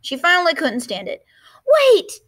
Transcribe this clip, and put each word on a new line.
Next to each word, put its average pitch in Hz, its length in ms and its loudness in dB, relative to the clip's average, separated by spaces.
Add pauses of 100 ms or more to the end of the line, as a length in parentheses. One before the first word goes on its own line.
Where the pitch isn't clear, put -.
She - 160 -10
finally 349 380 0
couldn't 247 260 -4
stand 196 280 -10
it. - 160 -12 (420)
Wait 539 600 2